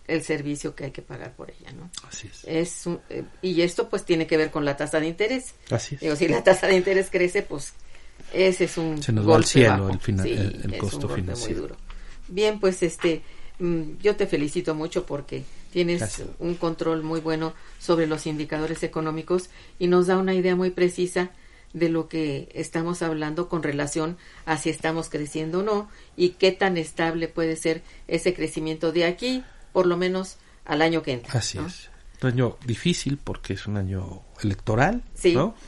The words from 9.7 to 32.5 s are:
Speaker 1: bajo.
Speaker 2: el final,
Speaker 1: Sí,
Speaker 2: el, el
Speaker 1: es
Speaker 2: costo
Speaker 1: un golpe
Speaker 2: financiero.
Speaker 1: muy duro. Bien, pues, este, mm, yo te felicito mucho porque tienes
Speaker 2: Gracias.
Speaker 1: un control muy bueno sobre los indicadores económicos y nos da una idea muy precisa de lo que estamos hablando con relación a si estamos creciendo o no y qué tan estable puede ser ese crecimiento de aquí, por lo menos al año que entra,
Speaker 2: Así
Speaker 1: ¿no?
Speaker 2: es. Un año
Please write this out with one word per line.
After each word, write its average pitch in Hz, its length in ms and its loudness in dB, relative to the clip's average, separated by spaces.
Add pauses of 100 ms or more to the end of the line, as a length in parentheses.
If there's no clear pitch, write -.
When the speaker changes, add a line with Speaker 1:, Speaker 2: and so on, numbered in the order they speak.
Speaker 1:
bajo. 98 60 2
Speaker 2:
el 95 100 0
final, 98 260 0
Speaker 1:
Sí, 117 60 0
Speaker 2:
el, 104 320 -2
el 104 100 -4
Speaker 1:
es - 60 -6
Speaker 2:
costo 98 160 -2
Speaker 1:
un - 80 -4
golpe 110 180 -2
Speaker 2:
financiero. 98 380 -4
Speaker 1:
muy 71 80 -6
duro. - 80 -12 (500)
Bien, 208 320 0
pues, 190 240 2
este, 165 400 0 (380)
mm, 165 420 -2
yo 202 140 4
te 202 100 2
felicito 156 480 0
mucho 160 320 -4
porque 139 380 -8 (280)
tienes 175 280 0
Speaker 2:
Gracias. - 260 -4 (140)
Speaker 1:
un 175 160 -2
control 160 480 -2
muy 160 160 -2
bueno 160 340 -2 (240)
sobre 165 300 4
los 156 180 -2
indicadores 156 560 -2
económicos 160 640 -2 (300)
y 180 80 2
nos 180 220 6
da 185 100 6
una 190 160 2
idea 185 220 4
muy 185 140 2
precisa 180 600 0 (420)
de 165 160 2
lo 165 200 0
que 147 440 -2
estamos 165 480 -4
hablando 156 480 -2
con 165 140 -2
relación 151 560 -2 (260)
a 156 140 0
si 156 100 -2
estamos 160 400 -2
creciendo 156 520 -4
o - 20 -2
no 208 260 -2 (300)
y 180 120 4
qué 190 220 4
tan 185 240 2
estable 165 520 -2
puede 160 280 -2
ser 160 260 -2 (260)
ese 180 260 0
crecimiento 156 580 -2
de 170 140 4
aquí, 247 360 -2 (300)
por 185 140 4
lo 175 100 4
menos 185 400 -2 (300)
al 147 160 2
año 165 200 4
que 147 120 -2
entra, 120 240 -2
Speaker 2:
Así - 180 -2
Speaker 1:
¿no? - 120 -4
Speaker 2:
es. - 200 -14 (340)
Un 131 60 2
año 123 380 2